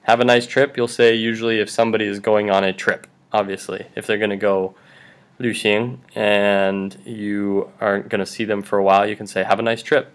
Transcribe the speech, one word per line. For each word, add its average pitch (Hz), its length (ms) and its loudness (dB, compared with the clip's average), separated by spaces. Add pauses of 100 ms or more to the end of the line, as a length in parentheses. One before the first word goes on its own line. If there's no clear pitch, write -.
"Have 117 180 4
a 123 40 4
nice 120 220 4
trip," 139 300 0
you'll 120 120 -2
say 117 260 4
usually 113 460 -2
if 104 80 0
somebody 110 380 0
is 101 120 -4
going 104 320 0
on 98 140 4
a 95 80 -2
trip, - 340 -4 (260)
obviously. 98 640 -4
If 107 120 -10
they're 107 120 -2
gonna 104 180 0
go 95 380 0 (640)
旅 120 160 -4
行 113 460 0 (160)
and 98 880 0
you 101 640 -4 (100)
aren't 101 300 -2
gonna 101 160 -2
see - 200 -6
them 101 180 -2
for 101 160 -2
a 98 40 0
while, 98 240 4
you 104 100 -6
can 104 100 -12
say, 95 180 -4
"Have 101 160 0
a - 20 -2
nice 113 200 -2
trip." 135 320 0